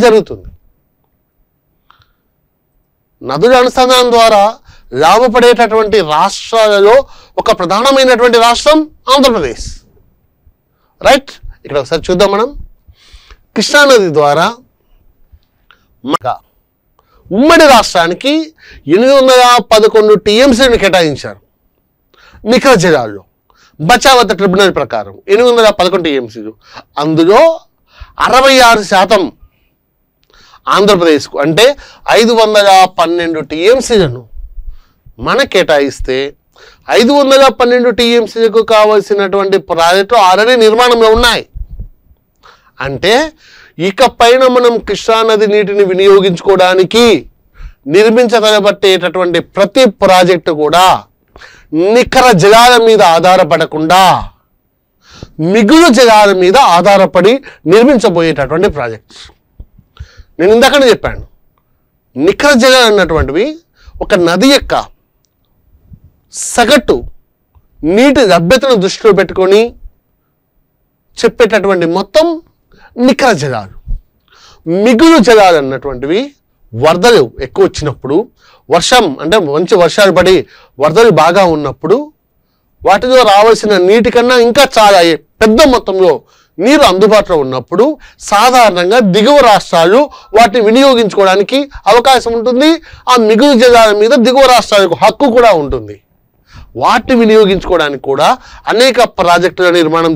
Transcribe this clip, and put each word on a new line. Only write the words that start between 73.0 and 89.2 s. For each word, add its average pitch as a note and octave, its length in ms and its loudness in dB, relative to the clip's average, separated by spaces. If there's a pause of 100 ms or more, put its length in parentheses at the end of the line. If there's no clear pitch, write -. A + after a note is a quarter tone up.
నికర C4 240 0 (120)
జలాలు. A#2 340 -10 (1080)
మిగులు D4+ 420 4
జలాలు G3+ 360 4
అన్నటువంటివి C3+ 580 -6 (640)
వరదలు F3 380 2 (220)
ఎక్కువ F#3 240 -4
వచ్చినప్పుడు, C#3 480 -8 (580)
వర్షం G#3+ 300 0 (180)
అంటే E3 140 -2 (100)
మంచి D#3+ 360 -2
వర్షాలు F#3 360 0
పడి F3+ 160 2 (480)
వరదలు F#3+ 300 2 (100)
బాగా F3 200 2 (120)
ఉన్నప్పుడు, D3+ 420 -4 (920)
వాటిలో B3 340 2 (100)
రావాల్సిన G#3 400 2 (160)
నీటి A3+ 280 2
కన్నా B3 200 0 (100)
ఇంకా C4 180 0 (120)
చాలా G3+ 240 4 (120)
ఎ-, D3 100 -6 (200)
పెద్ద A3 160 2 (160)
మొత్తంలో F#3+ 380 0 (460)
నీరు C4+ 320 2
అందుబాటులో G3 540 0
ఉన్నప్పుడు, C3 400 -4 (460)
సాధారణంగా G#3+ 680 2 (160)
దిగువ B3+ 220 2 (120)